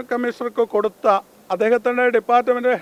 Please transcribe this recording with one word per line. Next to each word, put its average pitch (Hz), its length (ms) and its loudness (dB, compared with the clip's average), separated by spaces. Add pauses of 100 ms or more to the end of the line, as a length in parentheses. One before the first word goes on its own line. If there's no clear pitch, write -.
(120)
കമ്മീഷണർക്ക് 240 640 -4
കൊടുത്ത, 208 320 -2 (480)
അദ്ദേഹത്തിൻ്റെ 240 520 0 (120)
ഡിപ്പാർട്ട്മെൻറ്റ് 240 640 0